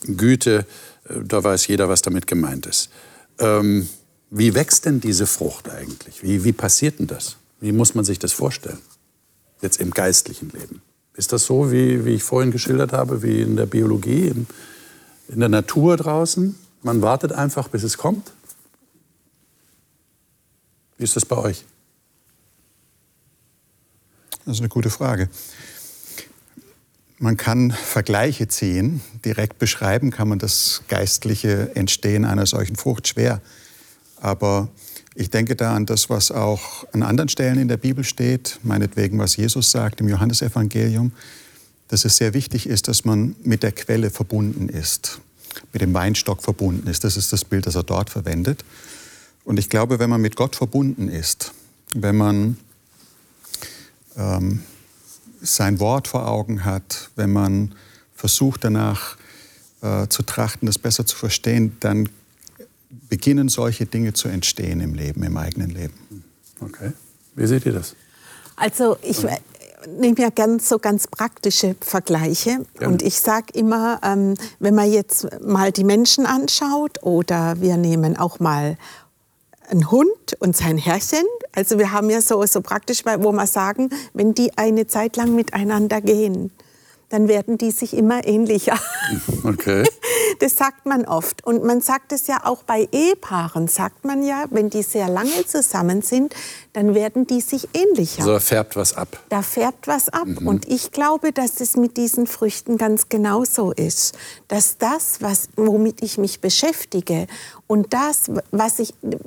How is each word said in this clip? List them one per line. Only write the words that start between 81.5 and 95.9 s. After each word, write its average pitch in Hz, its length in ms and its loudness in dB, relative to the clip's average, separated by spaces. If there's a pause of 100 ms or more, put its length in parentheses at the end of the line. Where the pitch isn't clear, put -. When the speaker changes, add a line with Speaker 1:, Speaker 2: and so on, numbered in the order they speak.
Speaker 3:
Also 196 280 0
wir 196 120 2
haben 208 200 2
ja 226 100 2
so, 208 240 2
so 202 160 2
praktisch, - 420 -4
wo 208 280 2
wir 202 160 0
sagen, 202 420 0 (240)
wenn 214 220 2
die 240 240 0
eine 220 260 2
Zeit 226 300 -2
lang 240 180 2
miteinander 214 680 0
gehen, 202 500 2 (580)
dann 214 180 4
werden 208 300 2
die 226 140 0
sich - 240 -4
immer 233 320 2
ähnlicher. 214 500 2 (640)
Speaker 1:
Okay. 98 460 2
Speaker 3:
<laughs> - 40 0 (460)
Das 285 180 2
sagt 269 280 -2
man 269 200 0
oft. - 400 -4
Und 233 180 0
man 240 160 2
sagt 269 320 -2
es 285 160 -4
ja 269 160 -2
auch 247 200 -2
bei 220 280 0
Ehepaaren, 185 800 0
sagt - 340 -2
man 277 180 -2
ja, 277 280 -2
wenn 214 200 2
die 208 140 -2
sehr 196 240 -2
lange 254 400 0
zusammen 190 540 0